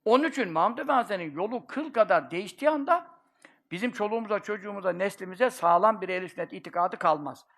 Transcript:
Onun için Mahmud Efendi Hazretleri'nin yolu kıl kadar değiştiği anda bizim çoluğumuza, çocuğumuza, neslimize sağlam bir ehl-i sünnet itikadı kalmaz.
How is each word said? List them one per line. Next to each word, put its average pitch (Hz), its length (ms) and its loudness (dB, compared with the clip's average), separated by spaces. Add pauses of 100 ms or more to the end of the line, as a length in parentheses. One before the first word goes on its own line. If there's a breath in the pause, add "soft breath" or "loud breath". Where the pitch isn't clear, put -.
Onun 262 240 4
için 214 240 -2
Mahmud 196 260 2
Efendi 294 140 -2
Hazretleri'nin 185 420 0
yolu 208 320 -4
kıl 302 260 -8
kadar 196 380 4
değiştiği 208 400 -2
anda 330 360 2 (640 soft breath)
bizim 202 220 -4
çoluğumuza, 208 480 -2
çocuğumuza, 202 520 -4
neslimize 190 580 -2
sağlam 185 500 4
bir 190 80 -6
ehl-i 185 200 -4
sünnet - 240 -10
itikadı 180 440 -4
kalmaz. 151 500 0 (120)